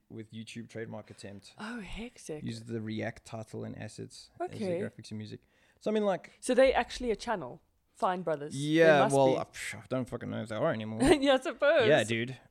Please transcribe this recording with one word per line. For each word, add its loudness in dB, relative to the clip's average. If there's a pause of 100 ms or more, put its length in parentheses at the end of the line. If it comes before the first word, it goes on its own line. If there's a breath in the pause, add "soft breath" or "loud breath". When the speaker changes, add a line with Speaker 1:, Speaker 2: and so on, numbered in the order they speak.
Speaker 1:
with -16
YouTube -14
trademark -12
attempt. -18
Speaker 2:
Oh, -12
hectic. -12
Speaker 1:
Use -10
the -8
React -8
title -12
and -12
assets -14 (100)
as -6
the -14
Speaker 2:
Okay. -4
Speaker 1:
graphics -10
and -10
music. -12 (400 soft breath)
So, -4
I 0
mean, 2
like -4
Speaker 2:
So 0
they 6
actually -2
a 0
channel, -6 (340)
Fine -2
Brothers. -4
They -6
Speaker 1:
Yeah, 8
Speaker 2:
must 4
Speaker 1:
well, 6
Speaker 2:
be. 2
Speaker 1:
uh, -2
pff, -10
I -16
don't -4
fucking -8
know -4
if -10
they -6
are 0
anymore. -6
Speaker 2:
<laughs> 6
Yeah, 4
I 2
suppose. 2
Speaker 1:
Yeah, 6
dude. -2 (140)